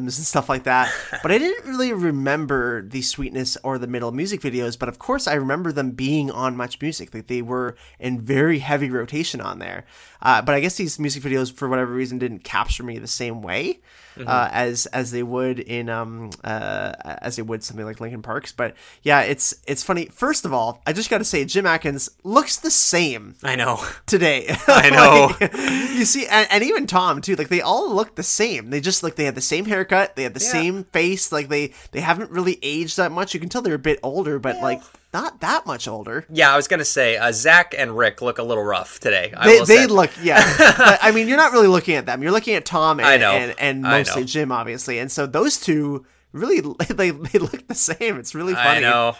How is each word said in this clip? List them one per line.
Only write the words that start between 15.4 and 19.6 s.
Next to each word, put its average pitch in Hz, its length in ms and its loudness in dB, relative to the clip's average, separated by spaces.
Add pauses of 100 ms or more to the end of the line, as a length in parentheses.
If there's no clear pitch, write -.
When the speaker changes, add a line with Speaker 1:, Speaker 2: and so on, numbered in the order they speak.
Speaker 1:
in, 117 300 -8
um, 113 400 -8 (140)
uh, 50 500 -8 (100)
as - 320 -10
they 117 60 -8
would 110 220 -8
something 110 200 -12
like 110 160 -12
Linkin 117 220 -12
Park's. 117 300 -10
But 117 240 -6 (260)
yeah, 143 200 4
it's, 131 340 -2 (100)